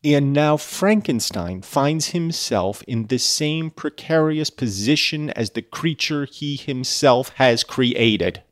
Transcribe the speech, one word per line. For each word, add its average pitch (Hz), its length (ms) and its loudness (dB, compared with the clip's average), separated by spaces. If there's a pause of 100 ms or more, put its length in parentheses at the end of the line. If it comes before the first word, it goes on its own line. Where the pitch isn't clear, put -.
And 143 300 2
now 151 240 2
Frankenstein 113 1040 -2
finds 147 460 0
himself 131 760 -2
in 113 240 -4
the 127 120 0
same 156 500 -2
precarious 156 800 -2
position 131 840 -2
as 113 200 -4
the 117 100 -6
creature 147 640 -4
he 143 300 -8
himself 127 800 2
has 120 280 4
created. 110 800 2 (100)